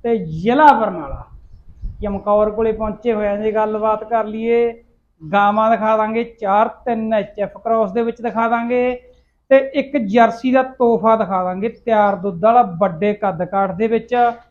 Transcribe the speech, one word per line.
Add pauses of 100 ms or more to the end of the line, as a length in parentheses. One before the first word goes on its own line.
ਤੇ
ਜ਼ਿਲ੍ਹਾ
ਬਰਨਾਲਾ। (800)
ਚਮਕੌਰ
ਕੋਲੇ
ਪਹੁੰਚੇ
ਹੋਏ
ਆਂ
ਜੀ,
ਗੱਲਬਾਤ
ਕਰ
ਲਈਏ। (480)
ਗਾਵਾਂ
ਦਿਖਾ
ਦਾਂਗੇ
ਚਾਰ,
ਤਿੰਨ
ਐਚ
ਐਫ
ਕ੍ਰਾਸ
ਦੇ
ਵਿੱਚ
ਦਿਖਾ
ਦਾਂਗੇ (480)
ਤੇ
ਇੱਕ
ਜਰਸੀ
ਦਾ
ਤੋਹਫਾ
ਦਿਖਾ
ਦਾਂਗੇ,
ਤਿਆਰ
ਦੁੱਧ
ਵਾਲਾ,
ਵੱਡੇ
ਕੱਦ
ਕਾਠ
ਦੇ
ਵਿੱਚ (360)